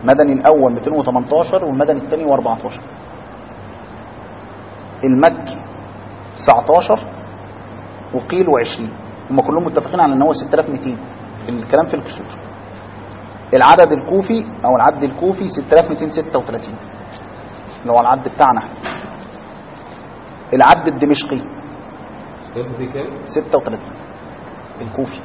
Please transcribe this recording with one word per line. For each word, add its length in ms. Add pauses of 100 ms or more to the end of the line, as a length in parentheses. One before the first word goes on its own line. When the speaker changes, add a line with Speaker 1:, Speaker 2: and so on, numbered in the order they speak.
Speaker 1:
مدني 300
الأول 400
ميتين 200
وتمنتاشر 720
والمدني 360
الثاني 240
وأربعتاشر. 560 (2250)
المكي 580 (720)
تسعتاشر 720 (1040)
وقيل 360
وعشرين. 420 (400)
هم 100
كلهم 240
متفقين 340
على 140
ان 80
هو 120
ستة 200
آلاف 160
ميتين. 280 (520)
الكلام 380
في 60
الكسور. 320 (1300)
العدد 380
الكوفي 540 (200)
او 100
العد 280
الكوفي 460
ستة 240
آلاف 160
ميتين 200
ستة 300
وتلاتين، 360 (1040)
اللي 120
هو 60
العد 280
بتاعنا 320
احنا. 120 (1800)
العد 340
الدمشقي 520 (1120)
Speaker 2:
ستة 100
آلاف 320
كام؟ 140 (180)
Speaker 1:
ستة 320
وتلاتين. 340 (880)
الكوفي. 440